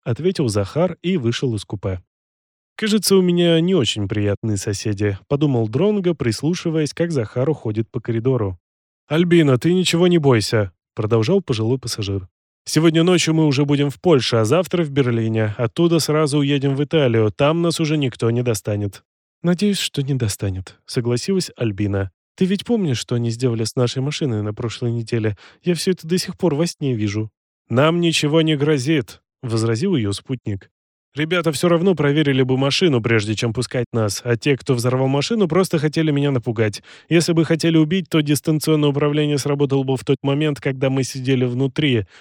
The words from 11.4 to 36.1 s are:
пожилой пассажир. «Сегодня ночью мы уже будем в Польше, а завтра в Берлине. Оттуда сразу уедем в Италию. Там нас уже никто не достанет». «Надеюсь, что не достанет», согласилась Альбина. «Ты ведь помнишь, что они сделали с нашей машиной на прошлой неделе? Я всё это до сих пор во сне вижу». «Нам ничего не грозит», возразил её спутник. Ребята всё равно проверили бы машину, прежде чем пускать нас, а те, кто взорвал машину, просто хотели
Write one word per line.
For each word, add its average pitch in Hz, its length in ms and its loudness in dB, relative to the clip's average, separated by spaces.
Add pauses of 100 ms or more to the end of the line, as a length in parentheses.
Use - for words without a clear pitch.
пожилой 117 380 -2
пассажир. 98 500 -8 (360)
«Сегодня 160 400 2
ночью 175 280 2
мы 160 140 4
уже 143 180 2
будем 143 240 2
в - 120 -8
Польше, 139 340 2
а 113 100 4
завтра 170 380 0
в 147 80 -6
Берлине. 113 640 0
Оттуда 165 440 0
сразу 151 380 0
уедем 139 360 0
в 139 80 -2
Италию. 120 480 2
Там 160 320 0
нас 165 160 0
уже 156 180 0
никто 127 360 -2
не 120 100 0
достанет». 104 600 -4 (360)
«Надеюсь, 180 380 0
что - 240 -4
не 139 120 -2
достанет», 98 720 -6
согласилась 123 680 -2
Альбина. 101 540 -4 (240)
«Ты 185 120 0
ведь 190 180 -2
помнишь, 185 340 0
что - 160 -6
они 120 160 0
сделали 113 320 -2
с - 140 -6
нашей 127 260 -2
машиной 131 400 -4
на 107 100 -4
прошлой 117 380 -6
неделе? 110 460 -2 (260)
Я 175 140 -2
всё 185 160 0
это 175 120 -8
до 170 140 -2
сих - 180 -8
пор 156 200 0
во 170 100 0
сне 139 280 -4
вижу». 107 360 -4 (380)
«Нам 156 320 2
ничего 160 420 2
не 156 140 0
грозит», 147 680 -2 (180)
возразил 117 540 -2
её 107 160 0
спутник. 104 580 -8 (460)
Ребята 160 380 -2
всё 175 160 0
равно 175 260 4
проверили 143 480 2
бы 127 160 2
машину, 139 420 2
прежде 110 340 0
чем 117 180 -2
пускать 120 400 -4
нас, 110 320 -2
а 120 120 0
те, 139 200 0
кто 131 180 -2
взорвал 127 340 0
машину, 160 400 0
просто 175 300 0
хотели 156 320 0